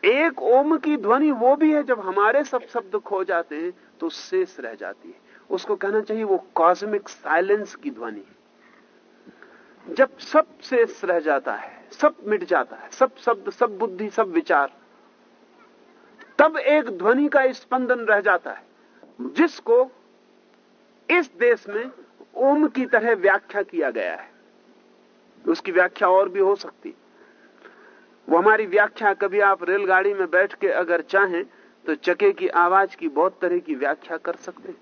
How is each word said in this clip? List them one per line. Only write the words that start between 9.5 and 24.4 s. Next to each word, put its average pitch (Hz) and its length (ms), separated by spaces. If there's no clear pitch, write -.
जब 262 300
सब - 440
शेष 233 440
रह 175 140
जाता 139 340
है, - 380
सब - 320
मिट 202 200
जाता 147 320
है, - 160
सब 262 260
शब्द, 208 320
सब 214 280
बुद्धि, 202 320
सब 196 200
विचार, 160 420
तब 311 180
एक 277 320
ध्वनि 226 380
का 269 240
स्पंदन 254 500
रह 208 200
जाता 185 300
है, 98 120
जिसको 247 680
इस 320 280
देश 233 320
में 233 220
ओम 285 300
की 254 180
तरह 233 300
व्याख्या 196 480
किया 156 280
गया 92 240
है। - 140